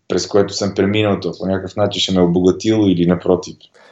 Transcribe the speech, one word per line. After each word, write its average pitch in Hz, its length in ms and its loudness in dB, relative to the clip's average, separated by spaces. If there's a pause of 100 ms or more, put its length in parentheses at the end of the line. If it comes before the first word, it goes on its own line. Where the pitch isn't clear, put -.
през 92 180 -2
което 95 280 0
съм 98 200 -4
преминал, 101 460 0
то 85 180 -4
по 90 80 -8
някакъв 92 300 -4
начин 104 240 -2
ще 95 120 -4
ме 92 80 2
е 90 40 6
обогатило 92 600 2
или 87 200 2
напротив. 85 500 0 (360)